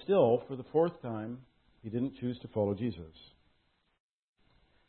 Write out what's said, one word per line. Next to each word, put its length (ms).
still, 440
for 80
the 160
fourth 300
time, 380
he 80
didn't 300
choose 220
to 80
follow 260
Jesus. 400